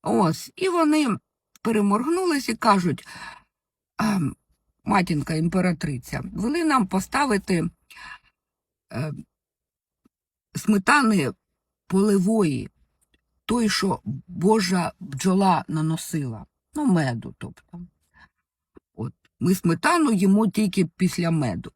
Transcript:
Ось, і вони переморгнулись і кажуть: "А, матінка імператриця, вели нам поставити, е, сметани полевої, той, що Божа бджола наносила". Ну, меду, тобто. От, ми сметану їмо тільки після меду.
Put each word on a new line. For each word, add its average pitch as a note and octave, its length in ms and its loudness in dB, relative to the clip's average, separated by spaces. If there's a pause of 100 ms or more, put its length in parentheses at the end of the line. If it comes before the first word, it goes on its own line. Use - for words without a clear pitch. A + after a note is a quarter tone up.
Ось, G3+ 540 0
і F#4+ 120 -2
вони D4+ 480 2 (460)
переморгнулись B3 840 0
і A#3 60 -2
кажуть: F#3 540 0 (880)
"А, G#3+ 240 0 (640)
матінка E3 500 0
імператриця, D#3+ 880 -2 (100)
вели C#4+ 320 -2
нам C4 220 2
поставити, F#3+ 840 -2 (1200)
е, D3+ 200 -6 (1400)
сметани G#3+ 800 2 (540)
полевої, F#3+ 840 2 (760)
той, A3+ 240 0
що - 320 -2 (260)
Божа F3+ 760 2
бджола F#3 680 2
наносила". D#3 800 -4 (280)
Ну, D4+ 120 -2
меду, C#3+ 520 0
тобто. - 420 -16 (1120)
От, - 200 -10 (260)
ми F#3 140 4
сметану D4 580 2
їмо G3+ 340 4
тільки F#3+ 400 0
після E3+ 440 -2
меду. C3+ 460 -4